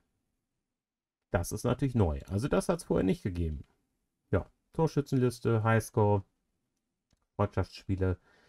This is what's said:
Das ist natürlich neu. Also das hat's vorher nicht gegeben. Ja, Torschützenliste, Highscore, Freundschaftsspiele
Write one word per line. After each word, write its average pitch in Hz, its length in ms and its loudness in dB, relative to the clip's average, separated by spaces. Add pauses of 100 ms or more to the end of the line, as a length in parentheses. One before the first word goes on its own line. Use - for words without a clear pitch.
(1300)
Das 90 200 -2
ist 104 120 -6
natürlich 123 320 0
neu. 80 340 2
Also 101 180 -2
das 190 220 0
hat's 170 140 -2
vorher - 200 0
nicht 185 200 0
gegeben. 82 420 -4 (640)
Ja, - 200 -2 (240)
Torschützenliste, 123 880 0
Highscore, 110 600 2 (1120)
Freundschaftsspiele 92 840 -2 (300)